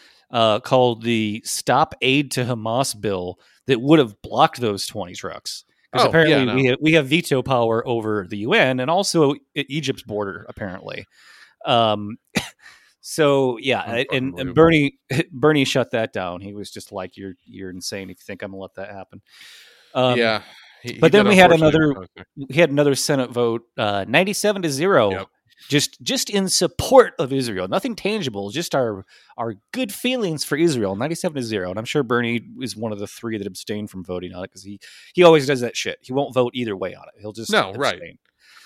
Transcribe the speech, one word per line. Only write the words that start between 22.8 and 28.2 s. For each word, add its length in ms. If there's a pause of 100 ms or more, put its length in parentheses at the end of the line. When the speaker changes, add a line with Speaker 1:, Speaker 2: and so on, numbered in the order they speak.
Speaker 1:
Senate 360
vote, 320 (140)
uh, 300
ninety-seven 560
to 60
zero. 420
Speaker 2:
Yep. 160 (420)
Speaker 1:
Just, 320
just 280
in 200
support 680
of 120
Israel. 380
Nothing 260
tangible, 540